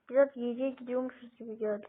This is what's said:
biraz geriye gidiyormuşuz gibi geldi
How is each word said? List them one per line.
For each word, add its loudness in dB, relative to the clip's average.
biraz 6
geriye 0
gidiyormuşuz -6
gibi -10
geldi -2